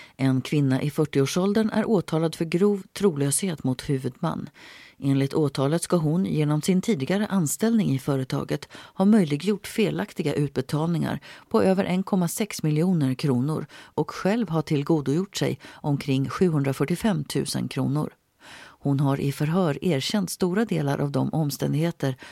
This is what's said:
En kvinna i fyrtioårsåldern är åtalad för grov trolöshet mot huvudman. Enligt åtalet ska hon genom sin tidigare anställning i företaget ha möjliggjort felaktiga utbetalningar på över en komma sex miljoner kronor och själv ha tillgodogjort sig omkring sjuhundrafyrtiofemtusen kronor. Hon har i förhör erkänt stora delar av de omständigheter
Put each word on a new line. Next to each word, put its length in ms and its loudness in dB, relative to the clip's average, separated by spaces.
En 240 2
kvinna 420 2
i 80 -2
fyrtioårsåldern 800 2
är 180 0
åtalad 460 0
för 100 -4
grov 380 2
trolöshet 720 0
mot 260 -2
huvudman. 580 -4
Enligt 360 2
åtalet 480 0
ska 140 0
hon 300 2
genom 360 0
sin 180 2
tidigare 460 0
anställning 680 2
i 40 0
företaget 680 -4
ha 100 2
möjliggjort 640 2
felaktiga 680 -2
utbetalningar 840 -2
på 140 2
över 220 4
en 180 0
komma 260 0
sex 340 -8
miljoner 520 2
kronor 600 -2
och 360 -4
själv 380 0
ha 140 0
tillgodogjort 720 0
sig 220 -2
omkring 580 -2
sjuhundrafyrtiofemtusen 1400 0
kronor. 440 -2
Hon 420 -4
har 200 2
i 120 0
förhör 520 0
erkänt 460 0
stora 340 0
delar 340 0
av 120 -2
de 240 0
omständigheter 840 -2